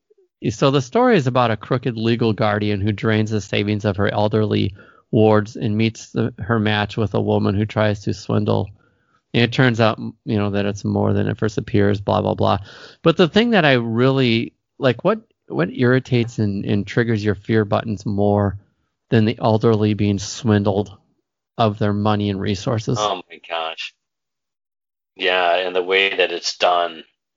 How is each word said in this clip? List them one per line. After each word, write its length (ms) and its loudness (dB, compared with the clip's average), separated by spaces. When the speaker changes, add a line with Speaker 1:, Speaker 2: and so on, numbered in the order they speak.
Speaker 1:
So 220 0
the 100 2
story 360 2
is 100 0
about 240 2
a 60 -2
crooked 400 -4
legal 360 0
guardian 480 0
who 100 0
drains 400 0
the 100 -2
savings 440 -2
of 120 0
her 160 0
elderly 600 0
wards 440 4
and 220 -4
meets 340 -2
the, 280 -2
her 200 0
match 380 0
with 160 -2
a 80 0
woman 340 0
who 100 0
tries 380 -2
to 100 -4
swindle. 560 -2
And 100 2
it 100 0
turns 260 2
out, 180 2
you 120 -2
know, 140 0
that 140 -2
it's 180 -6
more 300 0
than 140 -2
it 100 -4
first 200 -2
appears, 440 0
blah, 200 0
blah, 140 0
blah. 220 2
But 140 2
the 140 4
thing 220 2
that 120 4
I 100 4
really, 800 2
like, 280 0
what, 160 0
what 240 -2
irritates 680 0
and, 260 -2
and 200 0
triggers 380 0
your 120 0
fear 280 0
buttons 420 -4
more 520 0
than 160 4
the 140 -2
elderly 540 2
being 260 0
swindled 760 0
of 220 0
their 140 0
money 360 0
and 100 -2
resources? 600 -4
Speaker 2:
Oh 300 -2
my 180 -20
gosh. 460 -8
Yeah, 420 0
and 180 -4
the 80 0
way 320 2
that 160 0
it's 260 -8
done 460 0